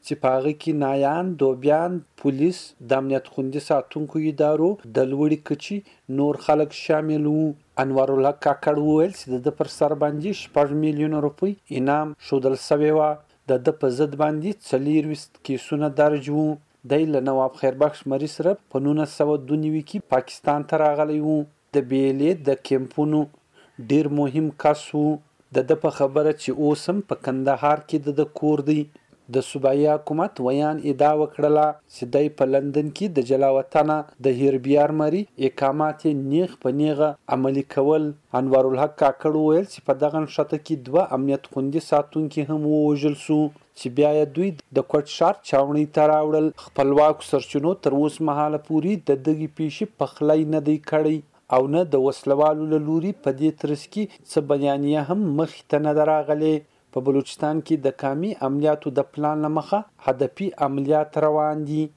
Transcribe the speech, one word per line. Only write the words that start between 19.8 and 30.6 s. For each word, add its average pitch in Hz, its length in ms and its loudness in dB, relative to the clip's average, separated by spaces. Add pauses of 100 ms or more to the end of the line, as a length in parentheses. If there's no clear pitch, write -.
کې 208 100 -8 (100)
پاکستان 147 540 -2
ته 151 140 -4
راغلی 151 440 2
وو. 156 180 0 (360)
د 135 140 2
بی 131 80 0
ایل 135 240 2
اے 160 140 2
د 143 160 -2 (120)
کیمپونو 151 600 0 (540)
ډیر 143 300 2
مهم 147 500 0
کس - 360 0
وو. 151 220 0 (360)
د 131 160 0
ده 160 60 6
په 156 160 -2
خبره 147 420 0
چې 151 260 -6
اوس 147 320 0
هم 202 100 0
په - 140 -6
کندهار 135 720 0
کې 156 180 -2
د - 100 -2
ده 151 80 2
کور 151 340 -2
دی. 147 260 0 (500)
د 135 60 2
صوبایي 139 480 0
حکومت 151 520 -2
ویان 143 440 0